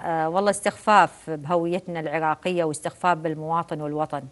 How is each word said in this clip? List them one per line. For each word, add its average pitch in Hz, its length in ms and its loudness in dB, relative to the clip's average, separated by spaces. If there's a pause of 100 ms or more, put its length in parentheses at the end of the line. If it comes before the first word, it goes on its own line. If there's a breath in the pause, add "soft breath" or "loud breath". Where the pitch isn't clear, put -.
آه، 160 240 0
والله 196 220 2
استخفاف 196 600 4 (180)
بهويتنا 170 720 -2
العراقية 160 640 -2
واستخفاف 165 540 -2
بالمواطن 160 640 -4
والوطن 151 520 -4